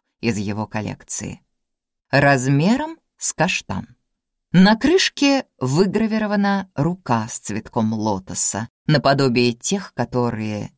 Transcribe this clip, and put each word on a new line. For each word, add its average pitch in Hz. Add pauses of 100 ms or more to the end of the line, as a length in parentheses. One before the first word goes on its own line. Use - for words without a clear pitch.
(200)
из 113
его 104
коллекции. 101 (680)
Размером 143 (180)
с -
каштан. - (560)
На 185
крышке 277 (160)
выгравирована 202
рука 127
с -
цветком 110
лотоса, 107 (180)
наподобие 131
тех, -
которые 110